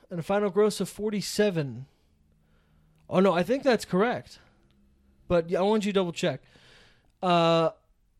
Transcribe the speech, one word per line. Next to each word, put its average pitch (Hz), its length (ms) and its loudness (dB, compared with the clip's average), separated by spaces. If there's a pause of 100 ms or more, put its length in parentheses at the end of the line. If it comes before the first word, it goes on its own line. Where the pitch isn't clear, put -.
and 180 120 -10
a - 20 -14
final 202 260 0
gross 202 300 2
of 185 80 -4
forty-seven. 180 1000 -4 (1200)
Oh, 160 100 0
no, 190 140 4
I 175 100 0
think 262 200 -2
that's 247 200 2
correct. 202 560 -4 (880)
But 170 220 0
yeah, 175 100 0
I 185 40 2
want 214 220 2
you 208 60 -2
to 196 80 0
double 175 140 -2
check. 147 280 -4 (800)
Uh, 165 500 2 (480)